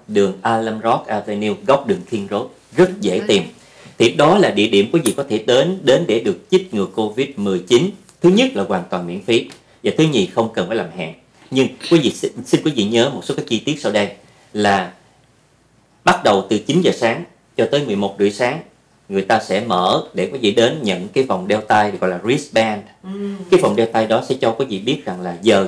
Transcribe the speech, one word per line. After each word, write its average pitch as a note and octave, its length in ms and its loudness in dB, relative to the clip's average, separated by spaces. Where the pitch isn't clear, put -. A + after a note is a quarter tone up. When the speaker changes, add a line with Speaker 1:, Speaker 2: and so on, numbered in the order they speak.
Speaker 1:
đường G2+ 340 2
Alum A2+ 400 -2
Road A#2 260 2
Avenue, G#2 480 -4
góc C3+ 200 2
đường F2+ 140 -2
King G2+ 200 -6
Road. G#2 120 -4
Rất F#3 260 2
dễ F2+ 160 0
Speaker 2:
Dạ. - 100 -2
Speaker 1:
tìm. G2 160 2
Thì A#2 140 4
đó D3+ 260 4
là D3 140 4
địa G#2 160 2
điểm G2+ 260 4
quý E3 120 4
vị - 120 2
có C#3 120 -4
thể G#2+ 80 -2
đến, D#3+ 460 2
đến C#3 240 4
để A2 120 2
được G#2 180 -2
chích F#3 220 2
ngừa G2 120 0
covid A2 500 -4
mười F#2+ 240 -2
chín. C#3+ 300 2
Thứ F3 80 6
nhất A#3 260 4
là G3 120 -2
hoàn F#3 220 -2
toàn F3 180 -6
miễn F3+ 160 -8
phí. B2 220 2
Và G2+ 140 0
thứ D#3+ 60 4
nhì C3 220 2
không A2+ 280 -2
cần F2+ 140 -4
phải A2+ 100 -4
làm F2+ 100 -4
hẹn. D#2+ 160 -10
Nhưng C3 160 2
quý E3+ 80 6
vị A2+ 120 2
xin, - 200 -6
xin - 180 2
quý D#3 120 0
vị G#2+ 80 0
nhớ A#2 260 2
một G2+ 160 -8
số C#3 100 -6
cái D3 140 -8
chi A2 100 -2
tiết D3 220 -6
sau - 100 -2
đây G#2 180 0
là G2+ 380 0
bắt F3+ 200 2
đầu G2 260 2
từ G#2+ 100 0
chín D#3 220 0
giờ B2 100 4
sáng A#2+ 320 -2
cho A#2 140 2
tới C#3+ 140 0
mười G#2 100 -4
một G2 240 -2
rưỡi G2+ 120 2
sáng, B2+ 280 -2
người G2 120 -2
ta A2 180 2
sẽ F#2+ 220 -2
mở G#2 420 0
để F2+ 200 -2
quý - 60 -8
vị G#2 120 2
đến B2 320 2
nhận F#2+ 240 -4
cái C3 160 0
vòng F#2+ 240 -2
đeo G#2+ 140 0
tay G#2 300 2
được F#2 100 -10
gọi F#2 80 0
là F2+ 140 -4
wristband. A2+ 540 -2
Speaker 3:
Ừ. F#3 60 -12
Speaker 1:
Cái F#3 100 6
vòng G#2 140 0
đeo A2+ 100 2
tay A2 220 -2
đó A2+ 220 0
sẽ B2+ 120 0
cho A#2 100 2
quý C3+ 140 -4
vị G2+ 140 -8
biết A#2 260 -4
rằng F2+ 160 -8
là F2 200 -8
giờ G2 260 4